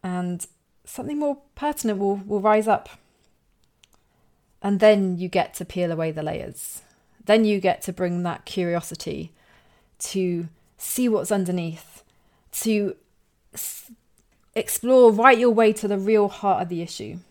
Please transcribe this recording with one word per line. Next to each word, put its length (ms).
and 440
something 340
more 240
pertinent 440
will, 180
will 240
rise 280
up. 200
And 180
then 380
you 100
get 260
to 100
peel 280
away 180
the 120
layers. 600
Then 220
you 160
get 220
to 100
bring 300
that 240
curiosity 880
to 500
see 300
what's 220
underneath, 720
to 440
s-, 380
explore, 580
write 260
your 120
way 240
to 120
the 120
real 300
heart 340
of 60
the 140
issue. 360